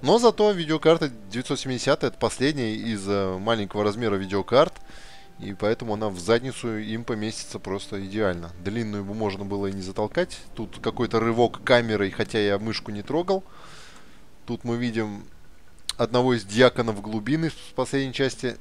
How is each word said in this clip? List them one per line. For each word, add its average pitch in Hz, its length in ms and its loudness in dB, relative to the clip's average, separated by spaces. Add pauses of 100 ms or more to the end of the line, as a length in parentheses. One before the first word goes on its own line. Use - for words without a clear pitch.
Но 160 160 6
зато 214 320 6
видеокарта 160 600 4 (180)
девятьсот 127 300 -2
семидесятая 131 500 0
это - 80 -16
последняя 123 560 0
из, 107 340 -4
э, 98 300 2
маленького 104 460 0
размера 104 320 2
видеокарт. 98 580 2 (640)
И 101 160 -8
поэтому 107 400 -2
она 107 140 -2
в 92 100 -6
задницу 117 580 0
им 110 280 -6
поместится 107 560 -6
просто 98 440 -6
идеально. 92 460 0 (140)
Длинную 104 400 -2
бы 98 100 -6
можно 101 300 -2
было 101 240 -2
и 98 40 -4
не 98 80 -6
затолкать. 107 600 -2 (160)
Тут - 240 -10
какой-то 113 400 0
рывок 113 420 2
камерой, 110 480 4
хотя 110 300 0
я 101 180 4
мышку 107 320 -6
не 104 120 -6
трогал. 180 420 0 (1000)
Тут 117 200 -6
мы 117 120 0
видим 110 480 -2 (720)
одного 123 380 4
из 113 80 0
диаконов 113 580 6
глубины 110 500 -2
в - 260 -14
последней 135 360 0
части. 123 480 0